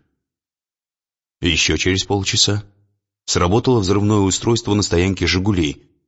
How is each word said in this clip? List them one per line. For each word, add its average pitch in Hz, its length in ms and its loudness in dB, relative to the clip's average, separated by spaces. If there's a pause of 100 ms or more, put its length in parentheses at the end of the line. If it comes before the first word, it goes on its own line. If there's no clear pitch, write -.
(1400)
Ещё 80 360 0
через 92 280 0
полчаса 101 600 -2 (600)
сработало 113 560 2
взрывное 101 400 2
устройство 104 540 0
на 104 80 2
стоянке 90 440 0
«Жигулей», 90 640 -2 (180)